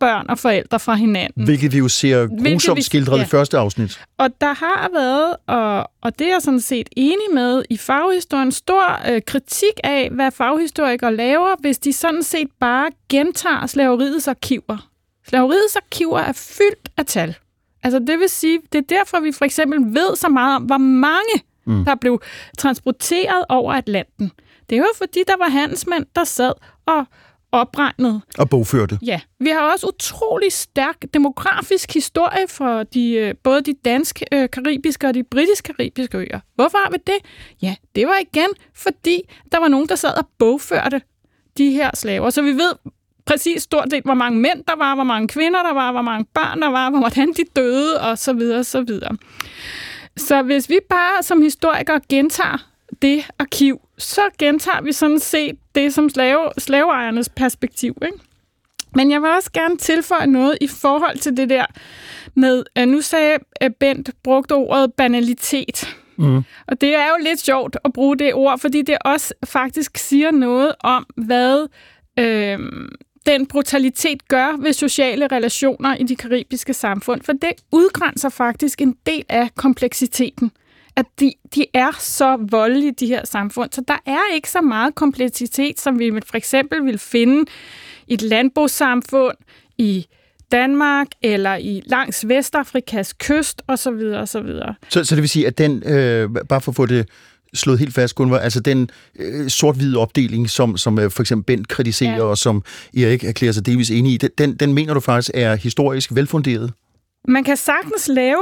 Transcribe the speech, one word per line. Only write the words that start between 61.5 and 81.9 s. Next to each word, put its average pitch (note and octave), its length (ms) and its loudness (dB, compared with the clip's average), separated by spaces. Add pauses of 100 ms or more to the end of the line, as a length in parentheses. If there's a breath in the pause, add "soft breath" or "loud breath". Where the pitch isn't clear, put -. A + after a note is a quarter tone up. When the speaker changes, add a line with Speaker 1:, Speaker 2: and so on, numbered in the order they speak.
Speaker 1:
der C4 140 2 (680 loud breath)
med, B3+ 280 4 (160)
øh, B3 100 2
nu C#4+ 120 4
sagde, D#4 380 2 (240)
øh, C4 80 2 (100)
Bent, C4+ 300 0 (120)
brugte C4+ 300 2
ordet C4+ 440 2
banalitet. B3 1000 -2 (200 loud breath)
Speaker 2:
Mhm. C3+ 260 2 (260 loud breath)
Speaker 1:
Og B3 120 -4
det D4 140 2
er D4 120 2
jo E4 180 0
lidt D#4+ 160 0
sjovt C4 440 0
at C4 80 2
bruge C4+ 260 2
det C#4+ 160 2
ord, C4+ 240 2
fordi D4 240 0
det D4 220 0
også C#4+ 300 -2 (100)
faktisk C4+ 540 -4
siger D4+ 320 2
noget B3 500 2
om, B3 260 0 (100)
hvad, B3 500 2 (520 soft breath)
øh, G#3+ 400 0 (680)
den C#4 200 2
brutalitet C#4 800 -2
gør C#4 340 0
ved D4 100 2
sociale C4+ 540 0
relationer C4 680 0
i - 60 -4
de B3 140 -2
karibiske B3 580 -4
samfund. A3+ 480 -4
For D4+ 100 -2
det E4 200 -2 (200)
udgrænser E4 560 2
faktisk B3+ 520 -2
en C4 140 2 (120)
del D#4 220 -4
af A#3+ 260 0
kompleksiteten. B3 960 0 (460 soft breath)
At C4 100 -2 (140)
de, C#4 120 2 (220)
de C#4+ 200 2
er C4 160 4 (100)